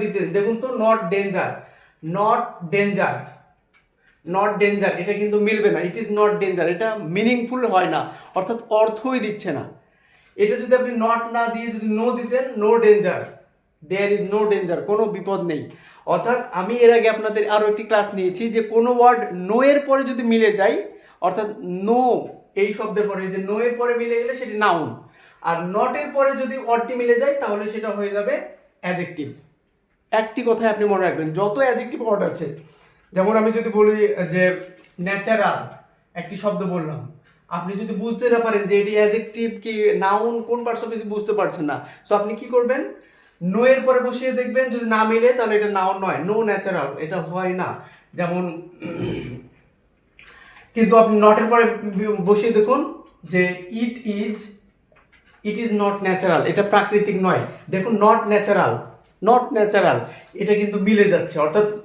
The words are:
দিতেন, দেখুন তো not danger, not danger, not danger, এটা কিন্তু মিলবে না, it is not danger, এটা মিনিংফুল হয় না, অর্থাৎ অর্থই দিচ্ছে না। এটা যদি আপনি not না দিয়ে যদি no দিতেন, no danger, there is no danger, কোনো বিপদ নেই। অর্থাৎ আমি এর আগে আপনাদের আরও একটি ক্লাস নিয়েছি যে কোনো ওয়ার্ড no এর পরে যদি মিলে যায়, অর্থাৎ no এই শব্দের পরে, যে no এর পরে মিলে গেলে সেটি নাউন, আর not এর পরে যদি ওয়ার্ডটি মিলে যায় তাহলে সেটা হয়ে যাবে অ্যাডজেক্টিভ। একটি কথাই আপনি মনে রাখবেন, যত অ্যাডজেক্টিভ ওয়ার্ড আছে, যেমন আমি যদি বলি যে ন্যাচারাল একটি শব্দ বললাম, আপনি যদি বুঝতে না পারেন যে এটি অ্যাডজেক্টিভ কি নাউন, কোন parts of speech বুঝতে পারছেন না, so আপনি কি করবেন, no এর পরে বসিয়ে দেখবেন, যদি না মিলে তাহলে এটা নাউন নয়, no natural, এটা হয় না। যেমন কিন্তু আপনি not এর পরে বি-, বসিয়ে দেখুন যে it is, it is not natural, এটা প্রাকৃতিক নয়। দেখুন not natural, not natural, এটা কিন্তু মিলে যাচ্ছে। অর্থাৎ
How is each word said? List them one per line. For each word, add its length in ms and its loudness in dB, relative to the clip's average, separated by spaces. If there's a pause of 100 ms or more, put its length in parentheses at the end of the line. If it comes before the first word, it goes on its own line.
দিতেন, 240 -2 (100)
দেখুন 260 0
তো 60 -4 (140)
not 160 4 (160)
danger, 360 -2 (680)
not 240 2 (320)
danger, 400 0 (1200)
not 160 2 (120)
danger, 380 2
এটা 200 -2
কিন্তু 160 0 (120)
মিলবে 260 2
না, 140 0
it 140 -8
is 60 -6 (100)
not 140 4 (100)
danger, 320 0
এটা 140 -2 (280)
মিনিংফুল 460 0 (120)
হয় 200 2
না, 60 -2 (380)
অর্থাৎ 200 -2 (220)
অর্থই 460 0
দিচ্ছে 320 -6
না। 60 -8 (760)
এটা 200 4
যদি 180 0
আপনি 120 -4 (120)
not 180 2 (140)
না 60 2 (120)
দিয়ে 200 -6
যদি 140 -6 (120)
no 60 0 (120)
দিতেন, 260 -2 (200)
no 80 4 (140)
danger, 340 4 (720)
there 260 0
is 60 -4 (120)
no 60 2 (120)
danger, 260 -2 (120)
কোনো 120 2 (140)
বিপদ 240 -4 (100)
নেই। 120 -4 (520)
অর্থাৎ 240 0 (220)
আমি 140 -4 (100)
এর 120 12
আগে 180 4
আপনাদের 300 -2 (100)
আরও 180 2
একটি 180 -4
ক্লাস 180 4 (100)
নিয়েছি 260 -2 (120)
যে 40 2 (140)
কোনো 240 4
ওয়ার্ড 220 6 (280)
no 100 2 (120)
এর 80 4 (100)
পরে 220 4
যদি 120 -4 (100)
মিলে 180 4 (100)
যায়, 160 2 (500)
অর্থাৎ 220 -2 (400)
no 140 4 (600)
এই 160 2
শব্দের 320 -2
পরে, 120 -6 (120)
যে 40 -6 (100)
no 80 -2 (100)
এর 140 0
পরে 200 0
মিলে 200 -2
গেলে 200 -4
সেটি 140 -8 (100)
নাউন, 240 0 (600)
আর 80 0 (180)
not 260 0
এর 160 -8
পরে 140 4 (120)
যদি 220 -6
ওয়ার্ডটি 360 0
মিলে 220 4
যায় 200 2
তাহলে 220 -4 (100)
সেটা 240 -6
হয়ে 180 -4
যাবে 180 -2 (480)
অ্যাডজেক্টিভ। 460 -6 (920)
একটি 280 -4
কথাই 260 2
আপনি 180 0
মনে 140 2
রাখবেন, 220 -2 (100)
যত 180 0 (100)
অ্যাডজেক্টিভ 360 -2
ওয়ার্ড 280 0
আছে, 160 -8 (720)
যেমন 240 2
আমি 180 2
যদি 200 -2
বলি 160 6 (400)
যে 80 2 (640)
ন্যাচারাল 520 0 (640)
একটি 220 -12
শব্দ 180 -2 (140)
বললাম, 260 -6 (560)
আপনি 160 -8 (100)
যদি 200 -8
বুঝতে 320 -2
না 120 4
পারেন 240 2
যে 120 4
এটি 160 -2
অ্যাডজেক্টিভ 500 0 (160)
কি 80 -6 (320)
নাউন, 300 0 (140)
কোন 180 -2
parts 160 -4
of 60 -6
speech 160 -6 (100)
বুঝতে 240 -2
পারছেন 320 -2
না, 60 -4 (300)
so 140 -2
আপনি 200 -4
কি 140 -14
করবেন, 280 2 (720)
no 80 2 (100)
এর 140 4
পরে 220 4
বসিয়ে 320 -4
দেখবেন, 240 0 (100)
যদি 200 -4
না 60 2 (100)
মিলে 180 4 (100)
তাহলে 200 0
এটা 200 0
নাউন 260 0
নয়, 240 -2
no 80 0 (140)
natural, 380 -2 (160)
এটা 140 -6 (120)
হয় 300 -4
না। 80 -4 (500)
যেমন 260 -2 (2250)
কিন্তু 280 4
আপনি 120 4 (100)
not 180 8
এর 100 0
পরে 120 6 (340)
বি-, 200 0 (100)
বসিয়ে 300 4
দেখুন 220 4 (520)
যে 100 2 (400)
it 120 -2 (260)
is, 160 -4 (1120)
it 160 -4
is 60 -4 (120)
not 140 0 (120)
natural, 320 2 (100)
এটা 120 2 (100)
প্রাকৃতিক 440 2 (100)
নয়। 160 2 (300)
দেখুন 200 -2 (120)
not 160 6 (120)
natural, 400 2 (560)
not 160 6 (140)
natural, 400 4 (420)
এটা 200 0
কিন্তু 160 -2 (100)
মিলে 260 6
যাচ্ছে। 320 -2
অর্থাৎ 220 2 (180)